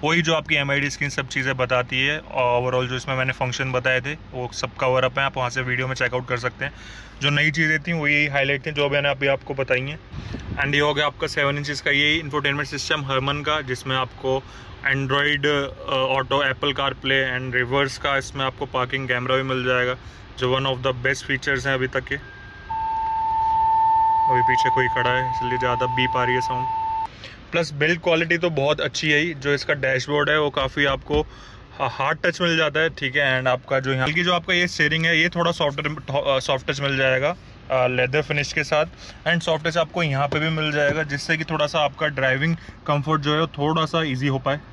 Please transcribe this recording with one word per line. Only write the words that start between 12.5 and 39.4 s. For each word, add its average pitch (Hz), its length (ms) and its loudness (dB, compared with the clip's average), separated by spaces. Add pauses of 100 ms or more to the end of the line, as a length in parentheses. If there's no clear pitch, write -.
system 151 340 -2
Harman 139 440 0
का, 151 140 0
जिसमें 131 360 -4
आपको 131 460 -2 (460)
Android, 139 580 2
अ, 147 100 4 (580)
Auto, 135 280 2
Apple 135 320 0
CarPlay 135 560 0
and 127 240 -4
reverse 131 440 0
का, 139 180 0
इसमें 135 280 -2
आपको 135 220 -4
parking 131 420 -2
कैमरा 127 280 0
भी 135 60 2
मिल 131 220 -2
जाएगा, 127 320 2 (420)
जो 127 180 2
one 135 100 0
of 131 200 -2
the 127 80 2 (120)
best 135 240 -2
features 131 360 0
हैं 135 80 2
अभी 131 120 0
तक 131 180 -2
के। - 360 -10 (1900)
अभी 120 120 2
पीछे 117 280 2
कोई 127 180 2
खड़ा 120 220 0
है 127 200 0
इसलिए 123 280 -4
ज़्यादा 123 280 0
beep 123 300 0
आ 123 80 2
रही 123 100 0
है 127 60 0
साउंड। 127 260 -4 (840)
Plus 165 200 -2
build 156 280 0
quality 165 380 2
तो 175 120 2
बहुत 147 300 2
अच्छी 151 300 -2
है 147 80 4
ही, 165 160 0
जो 143 200 0
इसका 143 200 0
dashboard 139 560 0
है 151 100 4
वो 147 100 2
काफ़ी 143 340 0
आपको 143 360 2
हा-, - 720 -6
hard 147 340 -2
touch 175 160 0
मिल 170 160 2
जाता 156 240 2
है, 160 100 2
ठीक 135 260 -4
है। 131 220 4
And 127 100 2
आपका 127 320 2
जो 135 120 0
यहाँ 131 200 2
की 170 120 2
जो 180 100 2
आपका 175 200 0
ये 175 140 4
steering 160 380 2
है 165 120 4
ये 165 100 4
थोड़ा 170 240 2
सॉफ्ट, 147 280 0
अ, 143 580 0
soft 131 280 0
touch 131 140 -2
मिल 139 160 0
जाएगा, 131 340 4 (400)
अ, 131 160 4
leather 127 360 2
finish 143 300 -2
के 156 120 0
साथ। 156 220 2 (420)
And 165 140 2